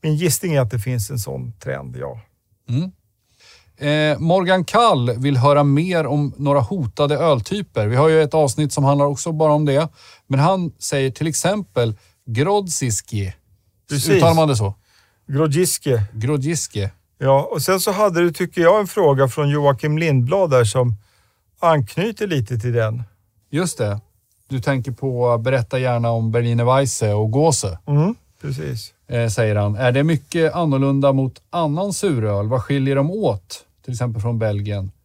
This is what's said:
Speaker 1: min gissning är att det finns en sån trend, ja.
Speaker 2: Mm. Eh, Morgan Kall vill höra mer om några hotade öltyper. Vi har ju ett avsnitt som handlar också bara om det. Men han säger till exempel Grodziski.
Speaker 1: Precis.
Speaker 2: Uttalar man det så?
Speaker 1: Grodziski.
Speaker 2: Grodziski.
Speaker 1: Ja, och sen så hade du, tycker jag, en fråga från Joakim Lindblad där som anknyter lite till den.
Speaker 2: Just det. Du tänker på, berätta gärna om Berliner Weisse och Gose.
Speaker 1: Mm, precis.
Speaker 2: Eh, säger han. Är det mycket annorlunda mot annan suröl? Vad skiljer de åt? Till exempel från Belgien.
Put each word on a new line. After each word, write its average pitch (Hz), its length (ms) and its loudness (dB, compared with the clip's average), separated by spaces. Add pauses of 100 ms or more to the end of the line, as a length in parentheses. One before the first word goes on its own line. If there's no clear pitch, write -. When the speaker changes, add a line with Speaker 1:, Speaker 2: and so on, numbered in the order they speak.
Speaker 1:
min 156 140 0
gissning 165 380 -2
är 139 80 2
att 117 100 -2
det 127 80 -4
finns 117 300 -4
en - 100 -8
sån 127 400 -10
trend, 67 400 -10
ja. 87 200 -12 (500)
Speaker 2:
Mm. 156 220 -4 (840)
Eh, 147 420 0
Morgan 180 460 2
Kall 180 520 4
vill 139 200 0
höra 143 260 6
mer 156 420 2
om 143 320 -2
några 143 240 2
hotade 147 540 -2
öltyper. 143 720 -2
Vi 117 80 0
har 147 140 4
ju 160 120 4
ett 151 120 0
avsnitt 151 400 0
som 147 100 0
handlar 143 220 4
också 143 260 -4
bara 156 220 2
om 151 120 2
det. 147 220 2 (400)
Men 135 120 0
han 175 400 2
säger 135 320 -2
till 151 160 -6
exempel 156 680 -2 (300)
Grodziski. 127 1080 -2 (560)
Speaker 1:
Precis. 143 200 -2
Speaker 2:
Uttalar 165 240 6
man 160 140 4
det 139 80 2
så? 101 180 -2 (540)
Speaker 1:
Grodziski. 151 680 0 (160)
Speaker 2:
Grodziski. 131 760 -4 (280)
Speaker 1:
Ja, 135 340 2
och 170 100 -4
sen 185 180 0
så 202 120 -2
hade 190 300 2
du, 175 100 2
tycker 180 300 -4
jag, 170 180 6
en 202 80 -2
fråga 139 400 2
från 143 220 -2
Joakim 147 480 0
Lindblad 160 520 2
där 127 140 4
som 120 300 0 (680)
anknyter 170 680 0
lite 127 320 -4
till 120 140 -4
den. 113 300 -2 (460)
Speaker 2:
Just 170 280 -4
det. 104 220 -4 (500)
Du 131 120 -4
tänker 131 300 -4
på, 123 460 -2
berätta 127 420 -2
gärna 120 320 0
om 113 200 -2
Berliner 120 440 2
Weisse 127 380 0
och 107 180 0
Gose. 131 560 0
Speaker 1:
Mm, 156 280 2 (260)
precis. 139 520 -8 (140)
Speaker 2:
Eh, 117 200 -2
säger 107 280 0
han. 104 200 0
Är 123 160 2
det 135 120 2
mycket 160 500 0
annorlunda 139 600 2
mot 135 360 -2
annan 170 440 -2
suröl? 107 540 0
Vad 123 160 -2
skiljer 139 320 0
de 139 160 0
åt? 175 540 -4 (180)
Till 127 100 -10
exempel 113 280 -4
från 117 180 -2
Belgien. 101 520 -4 (140)